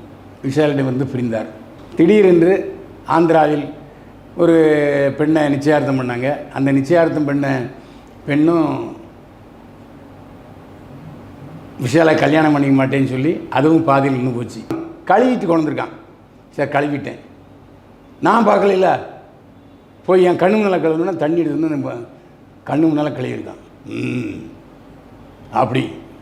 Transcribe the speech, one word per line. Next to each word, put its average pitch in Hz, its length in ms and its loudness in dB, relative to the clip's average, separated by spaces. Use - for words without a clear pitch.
விஷாலிடம் 139 420 0
வந்து 127 220 -2
பிரிந்தார். 113 400 -4
திடீரென்று 175 800 4
ஆந்திராவில் 151 640 2
ஒரு 170 180 4
பெண்ணை 151 360 2
நிச்சயார்த்தம் 139 460 0
பண்ணாங்க. 123 360 -4
அந்த 139 200 0
நிச்சயார்த்தம் 151 540 2
பண்ண 139 340 -2
பெண்ணும் 151 680 0
விஷாலை 156 280 4
கல்யாணம் 151 380 2
பண்ணிக்க 135 340 2
மாட்டேன்னு 135 200 0
சொல்லி 131 340 -2
அதுவும் 151 340 2
பாதியில் 139 340 2
நின்று 127 120 -2
போச்சு. 113 300 -8
கழுவிட்டு 214 420 2
கொண்டிருக்கான். 151 420 -2
"சரி, 143 200 -6
கழுவிட்டேன், 143 480 -4
நான் 202 260 2
பார்க்கல, 185 520 2
போய் 185 160 4
என் 180 140 2
கண்ணு 190 200 2
முன்னால 196 220 0
கழுவுனா 160 380 -2
தண்ணி 156 240 0
எடுத்து 151 200 -2
வந்து 156 160 -2
நம்ம 131 160 -6
கண்ணு 156 240 0
முன்னால 147 180 0
கழுவிருக்கான்." 123 800 -10
"ம், 120 540 -8
அப்படி" 113 320 -2